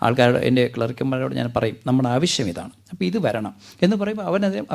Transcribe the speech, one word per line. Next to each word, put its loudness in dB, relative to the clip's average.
ആൾക്കാരോട്, 4
എൻ്റെ 4
ക്ലർക്കന്മാരോട് -4
ഞാൻ -2
പറയും, 0
"നമ്മുടെ 2
ആവശ്യം 0
ഇതാണ്, -12
അപ്പോൾ -6
ഇത് -2
വരണം" -2
എന്ന് 2
പറയുമ്പോൾ -6
അവനതിനെ, 0